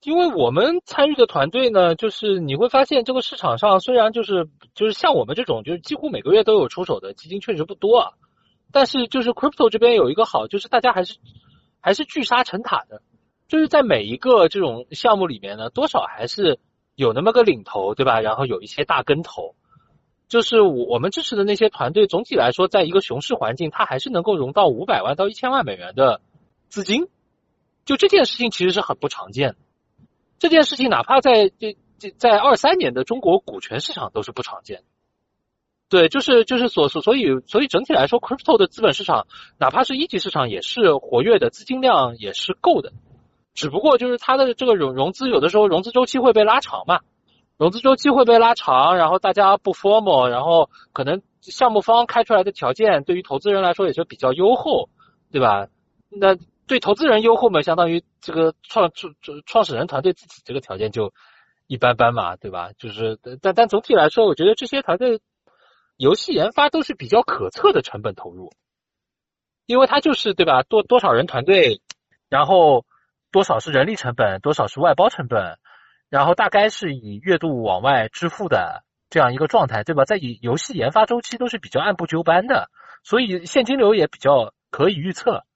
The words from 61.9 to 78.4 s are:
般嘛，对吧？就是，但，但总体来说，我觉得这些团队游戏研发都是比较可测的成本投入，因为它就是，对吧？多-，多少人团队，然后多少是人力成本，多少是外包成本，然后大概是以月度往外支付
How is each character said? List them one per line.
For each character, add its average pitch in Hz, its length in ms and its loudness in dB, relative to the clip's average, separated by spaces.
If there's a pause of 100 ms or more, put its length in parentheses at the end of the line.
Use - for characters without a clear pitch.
般 120 200 2
嘛， 92 220 -6
对 101 140 -16
吧？ 90 280 -10
就 117 100 -16
是， 110 300 -6 (240)
但， 190 120 -2
但 226 140 4
总 202 140 -2
体 - 120 -2
来 156 140 4
说， 226 160 0
我 185 100 2
觉 160 120 0
得 214 80 4
这 269 100 -10
些 269 160 -6
团 175 160 -4
队 233 240 -2 (800)
游 135 160 4
戏 - 180 -8
研 208 200 0
发 285 180 2
都 311 120 -2
是 285 120 -8
比 135 120 -16
较 202 140 2
可 - 300 -4
测 - 240 2
的 135 80 0
成 - 180 -12
本 104 140 -8
投 87 180 -18
入， 90 180 -20 (1160)
因 240 120 0
为 262 80 6
它 - 140 0
就 302 140 2
是， - 180 -4
对 185 140 2
吧？ 131 160 4
多-， 214 200 2
多 247 180 4
少 196 120 0
人 123 140 2
团 123 180 -6
队， 165 380 2 (480)
然 139 160 2
后 160 400 4 (440)
多 190 140 2
少 123 140 -2
是 131 120 -10
人 139 160 2
力 214 80 -4
成 123 200 -6
本， 98 260 -2
多 147 140 -2
少 117 120 -2
是 117 140 -10
外 160 140 4
包 196 160 2
成 131 180 -10
本， 95 300 -4 (500)
然 139 160 0
后 170 100 4
大 208 140 0
概 214 220 2
是 175 240 -8
以 107 280 -14
月 175 140 0
度 147 260 -4
往 95 200 -2
外 131 260 2
支 - 220 -8
付 196 180 -10